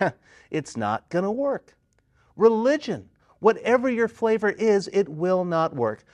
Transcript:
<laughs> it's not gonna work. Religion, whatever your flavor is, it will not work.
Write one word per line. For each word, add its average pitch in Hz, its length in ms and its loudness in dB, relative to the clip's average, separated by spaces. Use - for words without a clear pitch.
<laughs> - 500 -6
it's - 260 -6
not 110 320 -4
gonna 185 240 -2
work. 269 440 -6
Religion, 226 720 2
whatever 240 500 2
your 233 180 0
flavor 220 420 0
is, 202 420 2
it 196 160 0
will 180 360 -2
not 165 300 -2
work. 113 400 -2